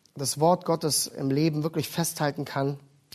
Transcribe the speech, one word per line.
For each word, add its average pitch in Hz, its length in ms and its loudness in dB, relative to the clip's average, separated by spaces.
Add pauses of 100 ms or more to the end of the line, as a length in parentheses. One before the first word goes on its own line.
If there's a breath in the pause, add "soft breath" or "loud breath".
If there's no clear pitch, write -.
(160)
das 143 240 -4
Wort 175 240 6
Gottes 160 440 0
im 139 220 -4
Leben 151 340 2
wirklich 160 260 -2
festhalten 143 560 -2
kann 139 340 -2 (360)